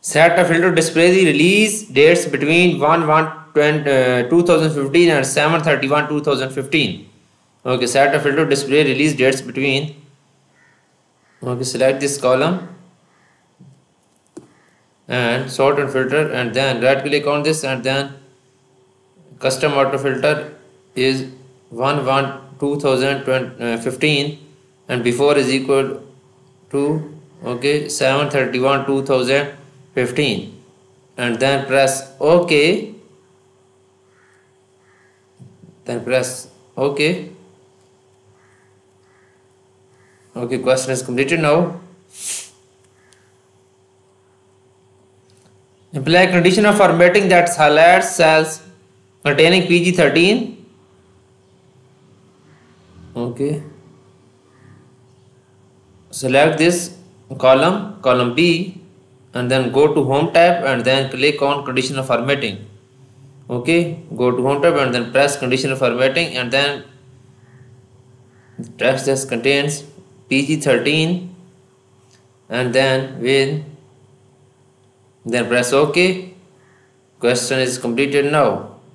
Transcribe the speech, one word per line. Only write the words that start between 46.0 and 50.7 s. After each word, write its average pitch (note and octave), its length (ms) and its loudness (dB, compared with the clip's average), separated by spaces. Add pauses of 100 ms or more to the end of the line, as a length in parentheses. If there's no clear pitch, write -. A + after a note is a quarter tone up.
condition F3+ 360 4
of G#3 140 4
formatting F3+ 500 4
that F3 260 4
highlights D#3+ 640 4
cells D#3 460 2 (600)
containing E3 440 2
P F3 180 2
G F3+ 60 2
thirteen. E3+ 720 2 (2500)